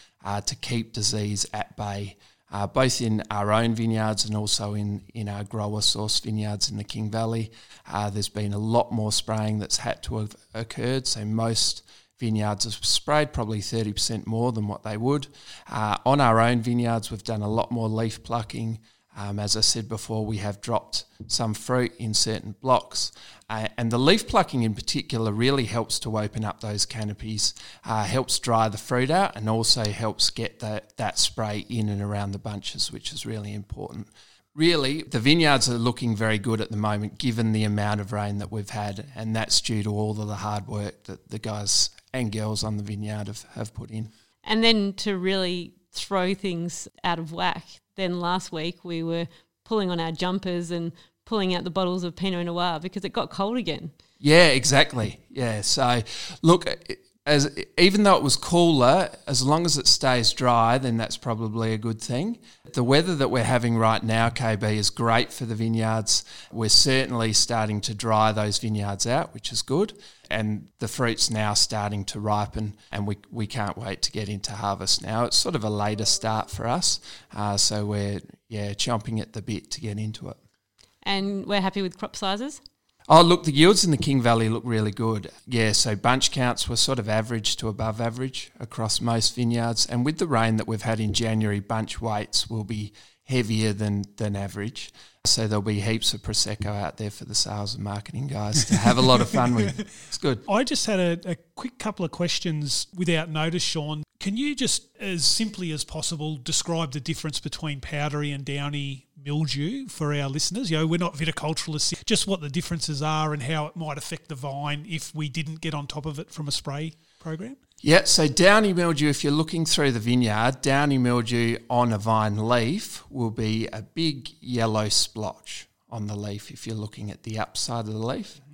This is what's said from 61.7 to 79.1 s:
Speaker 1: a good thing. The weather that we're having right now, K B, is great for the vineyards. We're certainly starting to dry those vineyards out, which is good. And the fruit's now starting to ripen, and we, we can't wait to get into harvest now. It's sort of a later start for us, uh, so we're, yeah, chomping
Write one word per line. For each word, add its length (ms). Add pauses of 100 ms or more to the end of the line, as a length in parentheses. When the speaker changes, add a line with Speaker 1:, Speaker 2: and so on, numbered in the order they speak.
Speaker 1:
a 40
good 240
thing. 380 (340)
The 100
weather 320
that 140
we're 140
having 340
right 240
now, 280
K 260
B, 220
is 120
great 420
for 140
the 100
vineyards. 680 (280)
We're 180
certainly 640
starting 480
to 120
dry 380
those 260
vineyards 480
out, 280
which 180
is 100
good. 320 (360)
And 400 (100)
the 80
fruit's 420
now 240
starting 520
to 160
ripen, 560 (120)
and 160
we, 120 (120)
we 180
can't 300
wait 260
to 100
get 160
into 240
harvest 500
now. 220
It's 100
sort 200
of 100
a 40
later 360
start 440
for 180
us, 340 (340)
uh, 220
so 280
we're, 360 (260)
yeah, 220
chomping 500